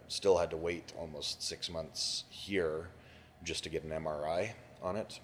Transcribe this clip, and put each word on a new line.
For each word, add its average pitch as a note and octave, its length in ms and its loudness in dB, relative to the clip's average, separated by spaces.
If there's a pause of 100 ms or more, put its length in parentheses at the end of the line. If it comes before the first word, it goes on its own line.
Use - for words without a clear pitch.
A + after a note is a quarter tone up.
still F#2+ 300 6
had E2+ 120 4
to D#2+ 60 -2
wait E2+ 420 -2
almost D2+ 440 -4
six - 260 -4
months - 600 -2
here E2+ 580 2 (540)
just E2 220 -2
to E2+ 40 -4
get D#2 140 0
an D#2 100 -6
M D#2 140 0
R D2+ 220 0
I F#2+ 260 2 (280)
on F#2 140 0
it - 280 -4